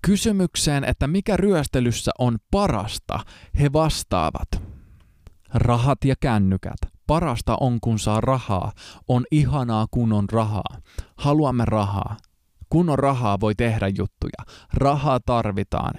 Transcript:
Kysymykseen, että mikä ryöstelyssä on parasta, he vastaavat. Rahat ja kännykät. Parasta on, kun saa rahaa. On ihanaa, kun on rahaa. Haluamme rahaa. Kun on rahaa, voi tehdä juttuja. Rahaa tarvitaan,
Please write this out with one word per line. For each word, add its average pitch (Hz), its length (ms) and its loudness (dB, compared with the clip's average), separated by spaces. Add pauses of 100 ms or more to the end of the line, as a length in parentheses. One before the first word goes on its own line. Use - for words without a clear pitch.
Kysymykseen, 185 800 0
että - 220 0
mikä 190 300 0
ryöstelyssä 139 800 0
on 120 200 2 (120)
parasta, 135 720 -2 (400)
he 143 120 4
vastaavat. 139 760 0 (1040)
Rahat 120 500 2
ja 135 160 4
kännykät. 98 760 0 (120)
Parasta 147 540 0
on, 123 200 0
kun 113 180 0
saa 107 220 0
rahaa. 107 520 -2 (360)
On 127 220 2
ihanaa, 123 600 2
kun 117 220 0
on 104 200 2
rahaa. 107 480 -2 (360)
Haluamme 139 480 2
rahaa. 104 520 -2 (540)
Kun 165 200 2
on 131 80 2
rahaa, 123 420 0
voi 107 140 2
tehdä 110 340 0
juttuja. - 560 -6 (300)
Rahaa 139 460 2
tarvitaan, 110 800 -2